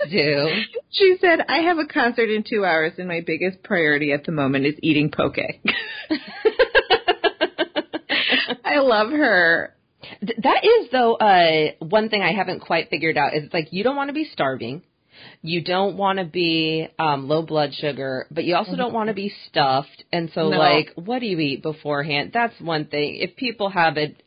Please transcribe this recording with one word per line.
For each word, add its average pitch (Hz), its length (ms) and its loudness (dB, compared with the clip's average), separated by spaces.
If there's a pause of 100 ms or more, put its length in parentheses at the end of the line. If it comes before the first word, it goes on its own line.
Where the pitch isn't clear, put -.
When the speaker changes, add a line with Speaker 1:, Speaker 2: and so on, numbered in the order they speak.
Speaker 1:
do. 147 400 0 (220)
Speaker 2:
<laughs> - 200 -12
She 370 280 4
said, 339 200 4 (100)
"I 262 100 0
have 339 180 2
a 311 80 -2
concert 240 440 0
in 214 140 0
two 208 220 -2
hours, 160 320 2
and 180 100 -8
my 170 180 -4
biggest 175 380 -2
priority 151 500 2
at 143 100 -2
the - 80 -6
moment 139 340 0
is - 160 0
eating 151 300 2
poke." - 280 -2
<laughs> - 60 -2 (3250)
I 285 160 0
love 233 320 2
her. 180 600 2 (460)
Speaker 1:
Th-, 226 240 -6
that 294 200 4
is, 427 280 6
though, 240 240 4
uh, 165 640 4
one 214 300 0
thing 208 120 0
I 175 120 0
haven't 185 260 -4
quite 165 300 -2
figured 156 280 -2
out 143 180 0
is, 147 180 -4
like, 165 180 -4
you 185 120 -4
don't 262 120 0
wanna 277 180 -4
be 302 180 -4
starving. 135 520 -4 (580)
You 160 220 -4
don't 185 340 -2
wanna 190 280 0
be, 160 640 -2 (120)
um, 139 280 0
low 156 140 2
blood 151 320 -2
sugar, 135 580 -6
but 160 120 -4
you 175 120 0
also 185 160 -2
Speaker 2:
Mm-hmm. 185 100 -6
Speaker 1:
don't 240 120 -2
wanna 220 200 -2
be 196 200 -6 (140)
stuffed. - 640 0
And 170 220 -4
so, 160 160 0
Speaker 2:
No. - 80 2
Speaker 1:
like, 151 380 2
what 220 240 -6
do 247 60 -4
you 180 140 -2
eat 143 220 -2
beforehand? 147 720 -4
That's 143 260 -2
one 160 260 -4
thing. 147 320 -4
If 180 180 -6
people 220 340 -4
have 165 280 2
it, 151 300 -4